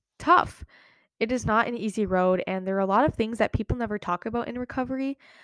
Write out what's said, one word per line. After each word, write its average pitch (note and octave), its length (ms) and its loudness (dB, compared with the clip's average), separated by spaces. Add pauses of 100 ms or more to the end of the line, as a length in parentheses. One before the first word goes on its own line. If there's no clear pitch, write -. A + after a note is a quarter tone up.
(180)
tough. - 460 2 (560)
It A3+ 100 0
is B3 160 -2
not A3+ 220 4
an A#3+ 80 -6
easy G#3+ 280 -2
road, F#3 440 2
and F#3+ 180 -4
there F#3+ 100 0
are G3 40 2
a G3 60 2
lot G#3 180 4
of D4+ 100 2
things A3+ 240 -2
that G#3+ 140 2
people A3+ 240 -2
never G#3+ 200 -4
talk F3 300 -4
about A#3 220 -4
in A#3+ 100 -8
recovery C4 580 -4 (280)